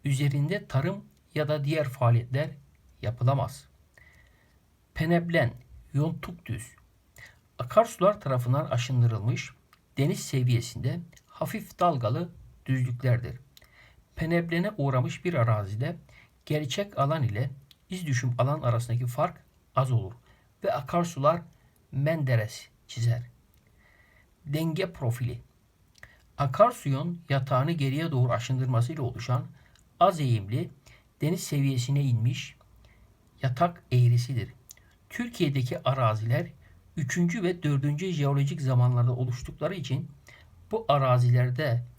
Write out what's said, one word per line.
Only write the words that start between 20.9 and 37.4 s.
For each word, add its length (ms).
menderes 760
çizer. 360
Denge 460
profili. 480
Akarsuyun 920
yatağını 440
geriye 400
doğru 200
aşındırmasıyla 680
oluşan 440
az 200
eğimli, 500
deniz 240
seviyesine 580
inmiş 540
yatak 400
eğrisidir. 600
Türkiye'deki 800
araziler 580
üçüncü 460